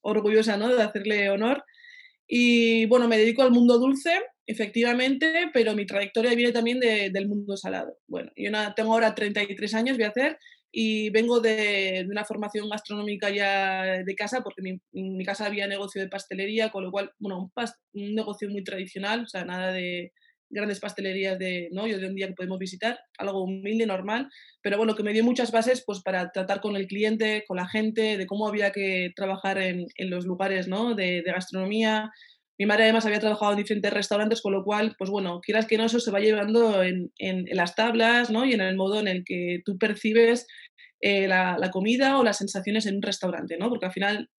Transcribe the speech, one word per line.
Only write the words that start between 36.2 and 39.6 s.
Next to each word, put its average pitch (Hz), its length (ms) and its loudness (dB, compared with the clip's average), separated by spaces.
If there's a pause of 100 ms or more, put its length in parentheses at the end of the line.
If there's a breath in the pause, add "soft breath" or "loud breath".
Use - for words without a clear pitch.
llevando 214 600 4
en, 180 360 0
en, 185 300 -4
en - 80 -4
las 175 180 0
tablas, 233 560 4
¿no? 220 140 2
Y 269 80 4
en 214 80 2
el 190 160 0
modo 196 240 0
en 208 80 0
el 180 160 -2
que 175 400 -4